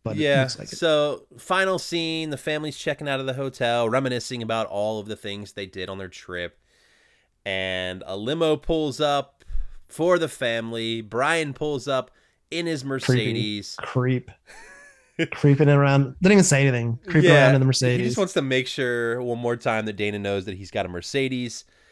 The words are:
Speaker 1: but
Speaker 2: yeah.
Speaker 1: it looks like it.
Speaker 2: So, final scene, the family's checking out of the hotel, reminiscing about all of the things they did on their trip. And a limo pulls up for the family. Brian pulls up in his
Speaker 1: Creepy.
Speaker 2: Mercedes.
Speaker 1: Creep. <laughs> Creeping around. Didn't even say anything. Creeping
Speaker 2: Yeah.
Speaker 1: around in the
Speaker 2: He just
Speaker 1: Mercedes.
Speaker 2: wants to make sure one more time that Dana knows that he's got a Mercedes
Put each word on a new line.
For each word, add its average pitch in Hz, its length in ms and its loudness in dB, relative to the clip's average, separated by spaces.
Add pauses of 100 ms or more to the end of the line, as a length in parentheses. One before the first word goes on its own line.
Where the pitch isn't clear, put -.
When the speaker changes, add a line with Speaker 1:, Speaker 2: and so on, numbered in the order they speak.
Speaker 1:
but 110 100 -4
Speaker 2:
yeah. 143 240 2
Speaker 1:
it 135 40 4
looks 131 180 -4
like - 120 -14
it. - 40 -12
Speaker 2:
So, 147 500 0 (100)
final 190 440 0
scene, 160 500 -6
the 143 60 -6
family's 151 420 -6
checking 147 300 -6
out 135 100 -2
of 135 80 -6
the 131 80 -4
hotel, 120 540 -2
reminiscing 123 520 -2
about 113 280 -2
all 107 320 -4
of 101 80 -10
the 107 80 -8
things 101 380 -10
they 101 120 -10
did 92 220 -10
on 95 100 -10
their 95 80 -10
trip. 87 520 -10 (880)
And 92 600 -6
a 95 100 -8
limo 151 400 0
pulls 151 440 -2
up 143 440 -2 (440)
for 175 300 2
the 160 100 -2
family. 113 720 -4
Brian 139 540 -2
pulls 147 340 -4
up 131 240 -2 (400)
in 170 140 -4
his 160 160 -4
Speaker 1:
Creepy. 135 60 -10 (200)
Speaker 2:
Mercedes. 107 720 0
Speaker 1:
Creep. 127 500 -2 (500)
<laughs> - 520 -8
Creeping 143 360 6
around. 139 540 4
Didn't 190 100 8
even 196 120 8
say 139 220 4
anything. 120 380 0
Creeping 175 260 6
Speaker 2:
Yeah. 143 160 10
Speaker 1:
around 135 100 6
in 131 40 4
the 131 60 4
Speaker 2:
He 131 60 4
just 127 100 0
Speaker 1:
Mercedes. 123 340 2
Speaker 2:
wants 190 180 0
to 156 80 2
make 131 260 0
sure 120 540 -2
one 120 160 -4
more 120 180 -2
time 110 300 -2
that 107 100 -4
Dana 104 240 -2
knows 101 240 -2
that 95 120 -10
he's 95 140 -14
got 98 160 -4
a - 20 -8
Mercedes 123 760 -6 (280)